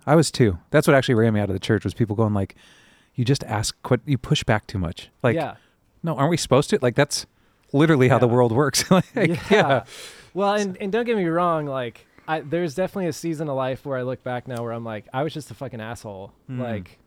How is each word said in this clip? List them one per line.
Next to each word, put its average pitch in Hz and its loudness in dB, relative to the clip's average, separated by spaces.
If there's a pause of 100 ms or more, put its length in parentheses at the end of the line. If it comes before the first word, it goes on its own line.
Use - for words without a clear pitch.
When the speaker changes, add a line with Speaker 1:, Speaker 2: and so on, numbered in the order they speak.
Speaker 1:
I 143 6
was 165 4
too. 104 4 (140)
That's 147 4
what 143 6
actually 135 2
ran 110 4
me 104 2
out 101 0
of 95 -2
the 95 -4
church, 107 0
was 98 -4
people 107 -2
going, 107 2
like, 98 -2 (580)
"You 127 -4
just 135 0
ask, - -4
quit, 127 0
you 139 0
push - -2
back 107 0
too - -6
much." 87 -6 (100)
Like, 120 2
Speaker 2:
Yeah. 143 -6 (460)
Speaker 1:
"No, 165 -4
aren't 139 0
we 170 2
supposed - 2
to?" 139 2
Like, 123 0
that's - 0 (440)
literally 143 4
how 127 6
the 120 4
Speaker 2:
Yeah. 113 0
Speaker 1:
world 123 4
works. 139 0
<laughs> - 4
Like, 190 2
Speaker 2:
Yeah. 175 0 (160)
Speaker 1:
yeah. 147 4 (500)
Speaker 2:
Well, 202 0
and, 202 -4
and 202 -6
don't 233 0
get 233 0
me 196 0
wrong, 165 0
like, 127 -8 (200)
I, 160 -2
there's 156 -4
definitely 185 -4
a 151 -2
season 160 -6
of 139 -4
life 131 -4
where 139 -6
I - -4
look 127 -6
back 123 -8
now 120 -8
where 117 -8
I'm 117 -8
like, 107 -10
"I 131 -2
was 156 -6
just 151 -14
a - -18
fucking 120 -12
asshole." 104 -14 (160)
Speaker 1:
Mm. 127 -8
Speaker 2:
Like, 110 -8